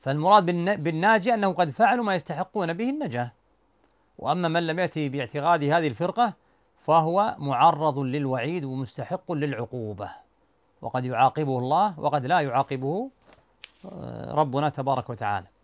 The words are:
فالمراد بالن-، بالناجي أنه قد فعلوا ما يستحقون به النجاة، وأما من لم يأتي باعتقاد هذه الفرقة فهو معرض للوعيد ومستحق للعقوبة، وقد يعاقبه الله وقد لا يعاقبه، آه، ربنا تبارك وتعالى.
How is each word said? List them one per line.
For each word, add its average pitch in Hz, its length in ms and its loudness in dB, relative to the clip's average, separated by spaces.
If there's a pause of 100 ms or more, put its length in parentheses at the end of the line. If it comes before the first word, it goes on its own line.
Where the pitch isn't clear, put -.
فالمراد 170 460 4
بالن-، 175 300 0
بالناجي 180 580 2
أنه 202 180 2
قد 170 180 0
فعلوا 226 340 2
ما 202 100 0
يستحقون 170 580 -4
به 226 180 -4
النجاة، 123 400 -4 (880)
وأما 170 300 0
من 165 180 2
لم 160 120 -2
يأتي 160 300 -2
باعتقاد 143 560 0
هذه 156 240 2
الفرقة 180 440 0 (540)
فهو 165 520 4
معرض 147 600 4
للوعيد 139 680 -2
ومستحق 131 680 -8
للعقوبة، 117 760 -6 (680)
وقد 127 240 -4
يعاقبه 127 540 2
الله 156 420 0
وقد 139 260 0
لا 170 140 2
يعاقبه، 139 680 -2 (760)
آه، 120 500 -12
ربنا 147 340 0
تبارك 135 420 -4
وتعالى. 104 360 -6 (180)